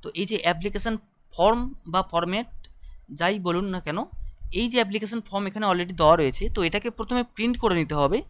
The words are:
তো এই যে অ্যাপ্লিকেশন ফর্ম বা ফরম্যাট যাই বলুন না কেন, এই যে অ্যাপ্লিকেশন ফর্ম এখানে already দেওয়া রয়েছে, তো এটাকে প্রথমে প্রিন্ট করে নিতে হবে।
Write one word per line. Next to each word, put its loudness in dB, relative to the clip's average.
তো -10
এই 0
যে -2
অ্যাপ্লিকেশন -2
ফর্ম 4
বা 0
ফরম্যাট -2
যাই 2
বলুন 0
না -4
কেন, -4
এই 0
যে 2
অ্যাপ্লিকেশন -2
ফর্ম -4
এখানে -4
already 0
দেওয়া 10
রয়েছে, 2
তো -2
এটাকে 0
প্রথমে -4
প্রিন্ট 0
করে 4
নিতে 0
হবে। 4